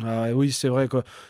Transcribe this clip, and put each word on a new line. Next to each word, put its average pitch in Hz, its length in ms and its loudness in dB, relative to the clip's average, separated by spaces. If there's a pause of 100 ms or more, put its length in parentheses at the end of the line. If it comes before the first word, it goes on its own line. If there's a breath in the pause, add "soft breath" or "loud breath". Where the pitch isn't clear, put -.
Ah, 113 300 -2
oui, 139 180 2
c'est 135 160 -2
vrai 127 200 2
que 131 100 -2 (320 loud breath)